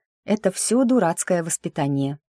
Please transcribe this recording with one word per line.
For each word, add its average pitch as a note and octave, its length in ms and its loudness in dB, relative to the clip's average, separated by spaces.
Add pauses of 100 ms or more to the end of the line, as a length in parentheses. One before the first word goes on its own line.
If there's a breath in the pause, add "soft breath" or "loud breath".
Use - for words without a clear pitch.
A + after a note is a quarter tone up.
(260)
Это G3+ 260 0
все B3 320 0
дурацкое F#3 600 2
воспитание. C#3+ 840 -4